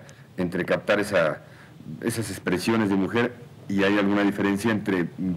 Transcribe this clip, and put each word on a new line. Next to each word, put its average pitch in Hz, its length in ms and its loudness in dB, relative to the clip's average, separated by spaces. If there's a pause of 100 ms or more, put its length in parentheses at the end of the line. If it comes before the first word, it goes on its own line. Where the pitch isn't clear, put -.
(360)
entre 87 280 -2
captar 92 360 2
esa, 90 400 0 (600)
esas 110 300 -4
expresiones 98 600 0
de 101 60 2
mujer 113 380 0 (340)
y 98 140 0
hay 101 160 4
alguna 101 240 2
diferencia 101 480 2
entre 98 340 0 (320)